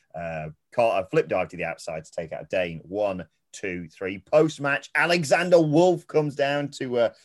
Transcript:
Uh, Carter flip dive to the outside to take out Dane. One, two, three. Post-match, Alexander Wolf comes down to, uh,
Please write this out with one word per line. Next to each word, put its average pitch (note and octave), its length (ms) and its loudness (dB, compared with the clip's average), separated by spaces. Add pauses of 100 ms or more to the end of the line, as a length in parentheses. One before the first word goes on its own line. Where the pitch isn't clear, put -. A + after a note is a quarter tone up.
(160)
Uh, D#2+ 320 -8 (240)
Carter G2+ 400 0
flip D#3 160 0
dive F#2 220 -2
to F2+ 60 -16
the F2 60 -8
outside E2 420 -8
to - 60 -20
take E2 220 -10
out - 180 -12
Dane. F2 320 -4
One, F#2 420 -4 (280)
two, F2+ 340 -8
three. F#2+ 320 -8
Post-match, D3 760 0
Alexander E3+ 640 4
Wolf D#3+ 480 4
comes D3+ 260 0
down C#3+ 360 -2
to, B2+ 280 -4
uh, A2+ 140 4 (120)